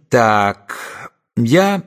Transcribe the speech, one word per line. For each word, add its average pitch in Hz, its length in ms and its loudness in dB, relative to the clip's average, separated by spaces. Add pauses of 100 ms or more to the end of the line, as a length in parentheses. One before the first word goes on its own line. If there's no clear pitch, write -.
«Так», - 1000 -2 (260)
я 175 500 2